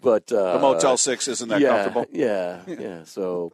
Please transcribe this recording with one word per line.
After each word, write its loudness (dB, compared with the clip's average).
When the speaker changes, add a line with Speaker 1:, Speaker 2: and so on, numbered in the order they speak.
Speaker 1:
But, 2
uh, 2
Speaker 2:
The 2
Motel 4
six -2
isn't -6
that 2
Speaker 1:
yeah, 6
Speaker 2:
comfortable. -2
Speaker 1:
yeah, -2
Speaker 2:
<laughs> -16
Speaker 1:
yeah. -12
So, -6